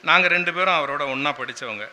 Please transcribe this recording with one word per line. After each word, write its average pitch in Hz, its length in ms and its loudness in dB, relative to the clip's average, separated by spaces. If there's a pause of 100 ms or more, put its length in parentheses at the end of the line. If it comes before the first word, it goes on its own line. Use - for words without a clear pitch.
நாங்க 175 260 6
ரெண்டு 175 260 0
பேரும் 185 200 2
அவரோட 143 260 -2
ஒண்ணா 139 320 -2
படிச்சவங்க. 120 600 -10